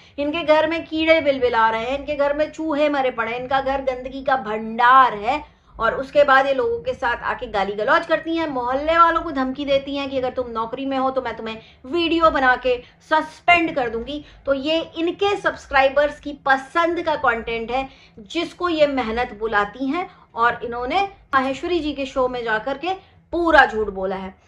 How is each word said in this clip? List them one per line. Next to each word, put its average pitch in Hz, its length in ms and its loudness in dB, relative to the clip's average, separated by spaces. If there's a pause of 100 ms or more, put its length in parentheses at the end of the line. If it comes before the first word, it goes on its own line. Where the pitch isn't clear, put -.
(180)
इनके 294 260 -2
घर 311 260 4
में 330 160 -4
कीड़े 320 340 2
बिलबिला 247 500 2
रहे 226 140 -2
हैं, 269 140 -4
इनके 285 180 -6
घर 285 200 0
में 302 140 0
चूहे 302 380 0
मरे 269 240 0
पड़े 226 200 -4
हैं, 247 80 -6
इनका 269 200 0
घर 269 240 -2
गंदगी 262 400 -6
का 269 140 2
भंडार 226 760 4
है, 254 260 -2 (340)
और 226 180 0
उसके 277 300 2
बाद 269 220 4
ये 277 80 0
लोगों 233 280 -2
के 254 120 -4
साथ 240 300 -4
आके 214 220 -4
गाली 202 260 -2
गलौज 269 340 2
करती 320 300 -2
हैं, 330 120 -2
मोहल्ले 277 500 -2
वालों 330 240 6
को 339 80 -6
धमकी 269 340 -4
देती 277 320 0
हैं 277 140 -6
कि 269 80 -2
अगर 254 120 -2
तुम 247 200 -6
नौकरी 233 360 -6
में 269 120 -2
हो 262 120 0
तो 262 120 -4
मैं 226 140 -8
तुम्हें 220 220 -10 (280)
वीडियो 330 440 2
बना 262 260 4
के 247 200 0 (340)
सस्पेंड 320 640 2
कर 247 160 -2
दूंगी। 247 340 -8 (220)
तो 269 80 2
ये 302 260 0 (160)
इनके 359 400 0
सब्सक्राइबर्स 285 840 0
की 294 120 -10 (140)
पसंद 330 560 0
का 320 160 0
कंटेंट 226 520 -2
है 262 180 -4 (320)
जिसको 339 480 -6
ये 311 200 4
मेहनत 247 520 -2
बुलाती 220 460 0
हैं, 349 220 -2 (260)
और 233 300 0
इन्होंने 247 380 -2 (320)
माहेश्वरी 269 460 0
जी 294 120 -4
के 269 140 -6
शो 262 220 0
में 247 160 -6
जाकर 226 340 -2
के 349 140 -4 (400)
पूरा 311 340 6
झूठ 214 220 -4
बोला 190 280 -6
है। 190 180 -10 (140)